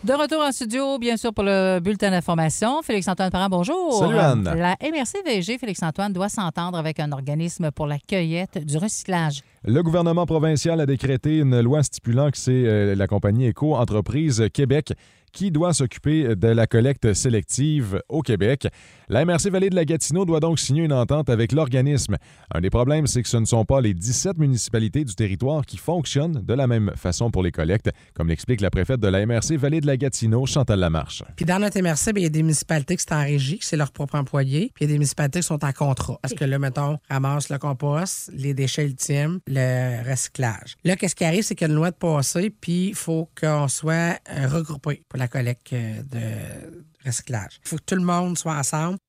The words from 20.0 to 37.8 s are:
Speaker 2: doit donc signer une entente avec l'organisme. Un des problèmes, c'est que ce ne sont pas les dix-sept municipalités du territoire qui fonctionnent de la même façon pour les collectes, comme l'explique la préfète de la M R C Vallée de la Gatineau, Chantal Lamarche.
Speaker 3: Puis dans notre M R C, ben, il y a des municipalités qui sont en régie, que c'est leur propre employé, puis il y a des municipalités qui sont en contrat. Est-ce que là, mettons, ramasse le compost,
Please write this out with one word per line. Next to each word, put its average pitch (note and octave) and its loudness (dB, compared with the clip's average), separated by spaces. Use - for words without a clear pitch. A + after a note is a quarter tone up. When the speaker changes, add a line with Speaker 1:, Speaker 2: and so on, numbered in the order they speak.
Speaker 2:
doit E3 2
donc E3 0
signer D3+ 0
une D#3 2
entente C3+ 2
avec A#2 2
l'organisme. C3+ 2
Un D#2+ 2
des F#2 2
problèmes, C#3 2
c'est B2 0
que - -4
ce A#2+ 2
ne A2+ 2
sont A2+ 4
pas C#3 4
les G#2+ 2
dix-sept B2 -2
municipalités C3 2
du A2 -8
territoire A#2 0
qui - -12
fonctionnent D3+ -2
de G#2 0
la C3 2
même A2+ 2
façon G#2+ -2
pour F#2 0
les F2+ 2
collectes, F2 0
comme E2 -2
l'explique G2 0
la F#2+ 2
préfète F#2+ 0
de G#2 2
la F#2+ 4
M A2 0
R A2+ 2
C D#3+ 0
Vallée C#3+ 2
de C#3+ 0
la C#3 2
Gatineau, A#2+ 0
Chantal A#2+ 2
Lamarche. E2 -2
Speaker 3:
Puis - -2
dans F3+ 2
notre G#3 0
M F#3 2
R D#3+ 0
C, A3 0
ben, G3+ 0
il F3+ 0
y - 2
a D#3 0
des D#3 0
municipalités D#3+ 0
qui - -4
sont - -4
en D3+ 0
régie, C#3+ 0
que - -10
c'est E3 -2
leur C#3 -2
propre C#3+ -6
employé, C#3+ -2
puis D#3 -2
il D3 0
y - 0
a - 2
des D3 2
municipalités C#3+ 0
qui E3 -4
sont D3+ -4
en C#3 0
contrat. C3 -2
Est-ce D3 -6
que D#3 -4
là, C#3 0
mettons, C#3+ -2
ramasse C#3 -2
le C#3+ -6
compost, D3 -4